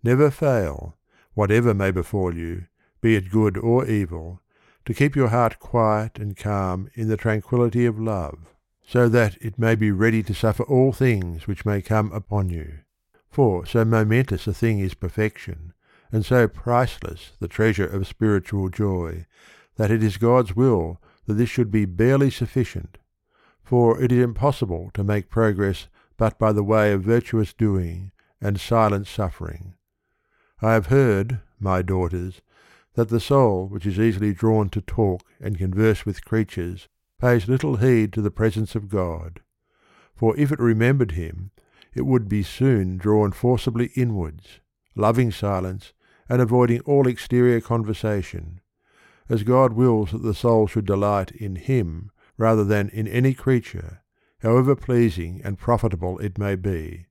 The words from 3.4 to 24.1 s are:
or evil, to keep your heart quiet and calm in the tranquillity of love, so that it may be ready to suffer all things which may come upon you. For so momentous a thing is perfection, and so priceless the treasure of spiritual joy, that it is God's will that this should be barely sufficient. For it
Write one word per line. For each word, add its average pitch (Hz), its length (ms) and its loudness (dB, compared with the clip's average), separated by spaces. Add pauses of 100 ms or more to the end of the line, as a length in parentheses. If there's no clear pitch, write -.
or 117 300 0
evil, 90 540 -4 (440)
to - 80 -4
keep 143 220 2
your 131 140 2
heart 117 300 0
quiet 110 600 0
and 101 160 -8
calm 98 600 -4
in 113 120 -4
the 110 100 0
tranquillity 117 680 0
of 110 140 -2
love, 90 400 -6 (460)
so 123 220 4
that 113 320 4
it 113 180 -10
may 113 180 4
be 107 160 2
ready 110 320 2
to 101 100 -4
suffer 113 300 0
all 131 280 2
things 92 560 -2
which 101 180 -6
may 101 160 0
come 107 300 0
upon 98 380 -4
you. 76 300 -10 (500)
For 95 360 2
so 113 200 2
momentous 110 640 2
a 98 60 -2
thing 110 260 0
is 95 160 -4
perfection, 85 800 -6 (380)
and 110 140 0
so 123 220 4
priceless 117 920 -4
the 95 80 -8
treasure 107 380 0
of 95 220 -4
spiritual 101 640 -2
joy, 87 560 -4 (520)
that 107 140 0
it 110 120 2
is 101 140 0
God's 117 380 2
will 98 440 0 (260)
that 107 100 -2
this 113 140 0
should 113 220 -2
be 107 140 2
barely 127 460 2
sufficient. - 680 -6 (680)
For 120 380 4
it 123 100 2